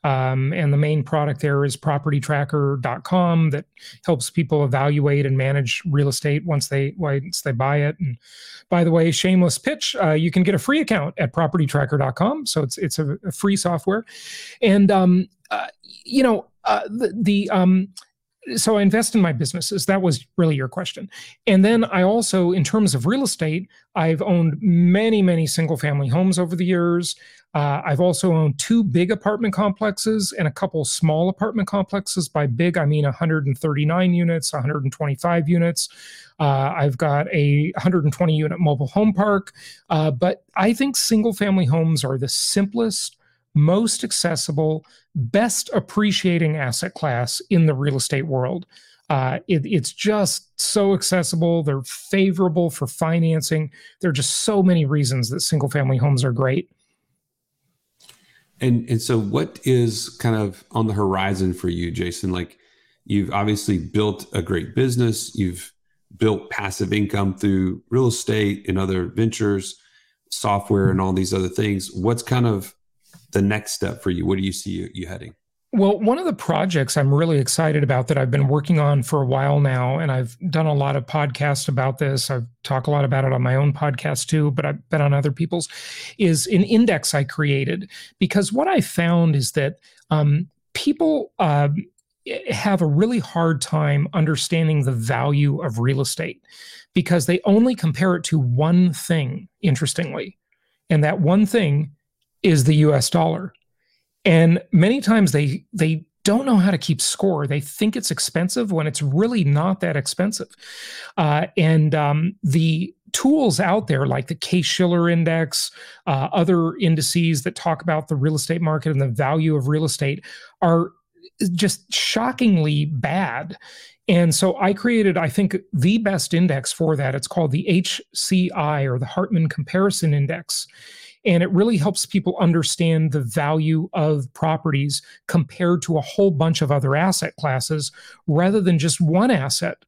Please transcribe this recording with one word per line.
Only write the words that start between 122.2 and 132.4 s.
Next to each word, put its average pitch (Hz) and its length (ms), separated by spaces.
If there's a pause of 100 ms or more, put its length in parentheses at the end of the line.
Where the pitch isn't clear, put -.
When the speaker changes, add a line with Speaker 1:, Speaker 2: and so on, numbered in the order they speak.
Speaker 1:
bad. 151 720 (500)
And 170 260
so 190 240
I 196 140
created, 208 460
I 165 100
think, 190 280 (160)
the 185 260
best 196 340
index 170 400
for 160 240
that. 131 180
It's 139 140
called 160 220
the 151 180
H 185 320 (140)
C 180 380
I, 151 300
or 127 160
the 123 80
Hartman 165 440
Comparison 175 640
Index. 147 520 (600)
And 170 160
it 185 80
really 208 280
helps 175 260
people - 340
understand 165 760